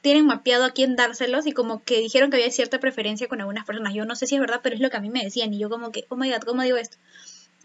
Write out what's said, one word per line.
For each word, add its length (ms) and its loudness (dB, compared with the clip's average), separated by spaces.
tienen 240 6
mapeado 400 4
a 60 0
quién 240 2
dárselos 500 0
y 60 0
como 320 -2
que 160 2
dijeron 320 4
que 60 2
había 140 4
cierta 280 -2
preferencia 480 -4
con 120 -8
algunas 260 -8
personas. 280 -6
Yo 120 -4
no 100 -8
sé 100 -4
si 100 -2
es 60 2
verdad, 220 -2
pero 120 -2
es 60 -8
lo 80 2
que 80 -4
a 40 -6
mí 100 -8
me 120 -4
decían. 300 -4
Y 60 -4
yo 100 -4
como 220 -8
que, 180 -10
"Oh 60 -8
my 160 -2
God, 100 -2
¿cómo 220 -2
digo 140 2
esto?". 200 -8